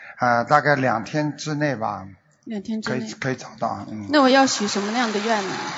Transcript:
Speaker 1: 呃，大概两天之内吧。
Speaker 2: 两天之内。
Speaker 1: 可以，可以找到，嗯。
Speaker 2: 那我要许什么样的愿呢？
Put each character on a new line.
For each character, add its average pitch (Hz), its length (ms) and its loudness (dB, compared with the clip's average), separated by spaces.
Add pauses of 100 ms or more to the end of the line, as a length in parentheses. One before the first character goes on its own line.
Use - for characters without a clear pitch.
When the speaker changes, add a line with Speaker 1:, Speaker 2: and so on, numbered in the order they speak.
(200)
Speaker 1:
呃， 120 260 4
大 147 160 6
概 143 140 4
两 117 300 0
天 151 320 -2
之 151 180 -6
内 143 220 -2
吧。 104 300 -6 (380)
Speaker 2:
两 214 180 -8
天 220 200 -6
之 - 80 -4
内。 127 80 -2
Speaker 1:
可 123 60 -6
以， - 80 -12
可 - 180 -6
以 127 60 -2
找 - 120 -16 (120)
到， 113 280 -4
嗯。 107 220 -10
Speaker 2:
那 294 120 6
我 262 60 6
要 269 180 6
许 208 200 -2
什 196 160 -2
么 202 100 -2
样 233 200 -2
的 208 80 -2
愿 214 240 0
呢？ 170 100 -6 (240)